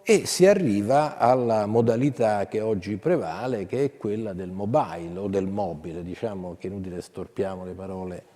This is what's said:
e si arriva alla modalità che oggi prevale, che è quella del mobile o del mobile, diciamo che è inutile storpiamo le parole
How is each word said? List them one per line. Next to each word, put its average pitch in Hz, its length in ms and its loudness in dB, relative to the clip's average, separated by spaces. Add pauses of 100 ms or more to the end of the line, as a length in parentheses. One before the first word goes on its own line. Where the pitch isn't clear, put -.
e 202 220 4
si - 220 4
arriva 143 720 4
alla 117 480 4
modalità 113 800 2
che 107 140 -4
oggi 107 360 -2
prevale, 107 720 -2
che 120 180 -2
è 135 120 -2
quella 107 360 -4
del 92 180 -8
mobile 92 680 -2
o 101 100 -4
del 95 180 0
mobile, 87 560 -6
diciamo 90 560 -8
che - 100 -10
è - 20 -6
inutile 92 320 -8
storpiamo 95 640 -6
le 92 80 -10
parole 92 520 -10 (120)